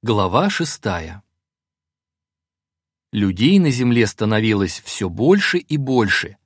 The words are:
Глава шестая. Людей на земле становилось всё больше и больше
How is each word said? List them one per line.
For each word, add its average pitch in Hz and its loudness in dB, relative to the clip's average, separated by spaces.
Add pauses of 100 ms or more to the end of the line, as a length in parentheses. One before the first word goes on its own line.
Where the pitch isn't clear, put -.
Глава 113 0
шестая. 92 -6 (1900)
Людей 104 2
на 165 2
земле 120 2
становилось 107 0
всё - -6
больше 170 2
и 156 -4
больше 123 0